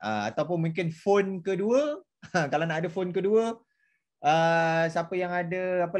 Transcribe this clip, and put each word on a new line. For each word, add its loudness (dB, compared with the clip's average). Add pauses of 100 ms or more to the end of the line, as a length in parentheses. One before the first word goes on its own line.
Ah, -2
ataupun -2
mungkin -2
phone 0
kedua. 0 (240)
<laughs> 0
Kalau 0
nak -2
ada -4
phone -4
kedua, 2 (720)
ah, 4
siapa -4
yang -2
ada -2
apa -2